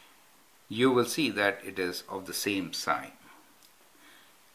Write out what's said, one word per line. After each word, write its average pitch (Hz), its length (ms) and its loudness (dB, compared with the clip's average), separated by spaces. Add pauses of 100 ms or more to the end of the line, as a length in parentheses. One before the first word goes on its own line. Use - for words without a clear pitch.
(680)
you 123 220 4
will 120 140 6
see 135 240 0
that 101 380 2
it 95 120 -8
is 90 300 -4
of 95 180 -8
the 87 60 -10
same 92 400 -2
sign. - 400 -4 (1400)